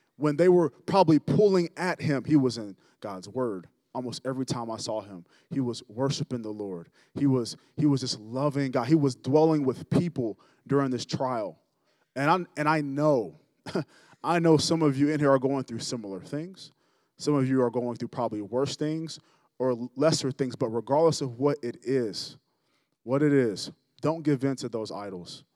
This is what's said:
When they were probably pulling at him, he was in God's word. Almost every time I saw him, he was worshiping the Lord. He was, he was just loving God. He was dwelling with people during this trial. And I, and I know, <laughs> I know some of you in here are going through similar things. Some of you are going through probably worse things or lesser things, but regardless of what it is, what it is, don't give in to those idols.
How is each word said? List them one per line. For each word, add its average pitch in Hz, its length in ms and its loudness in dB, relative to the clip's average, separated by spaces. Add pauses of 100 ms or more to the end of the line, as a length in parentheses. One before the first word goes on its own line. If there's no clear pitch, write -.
(160)
When 147 200 0
they 170 120 6
were 175 220 6
probably 165 480 4
pulling 185 580 4
at 175 240 -4
him, 139 240 0
he 151 120 4
was 127 220 2
in 104 180 -12 (240)
God's 98 280 -12
word. 104 400 -4 (260)
Almost 123 300 -8
every 131 220 -4
time 120 240 -6
I 110 60 -8
saw 107 240 -6
him, 95 240 -14 (260)
he 135 100 -4
was 120 280 -4
worshiping 127 540 -6
the 107 80 -8
Lord. 98 380 -10 (260)
He 143 120 0
was, 127 300 0 (200)
he 147 100 2
was 139 140 2
just 123 200 -6
loving 131 500 -4
God. 120 160 -2
He 151 80 4
was 139 200 2
dwelling 151 500 2
with 127 260 -4
people 160 480 0 (280)
during 139 240 0
this 120 140 -6
trial. 117 540 -4 (560)
And 139 160 0
I, 180 80 4 (180)
and 151 120 0
I 156 120 2
know, 139 600 0 (340)
<laughs> - 500 -10
I 170 140 2
know 165 180 8
some 165 260 0
of 143 140 4
you 143 140 2
in 151 100 0
here 143 100 4
are 135 80 6
going 131 260 -2
through 117 160 -10
similar 101 400 -8
things. 151 520 -12 (460)
Some 147 160 0
of 131 140 2
you 131 140 4
are 120 80 2
going 120 260 -2
through 113 120 -8
probably 110 320 -4
worse 123 360 -2
things 156 440 -6 (380)
or 123 360 -2
lesser 147 360 2
things, 127 260 -4
but 123 120 -2
regardless 139 520 2
of 123 180 -6
what 143 240 2
it 120 200 -8
is, 117 540 -4 (640)
what 135 200 0
it 147 100 4
is, 120 380 2 (300)
don't 160 220 -2
give 143 220 0
in 135 120 -2
to 123 120 -8
those 110 220 -6
idols. 92 540 -12 (120)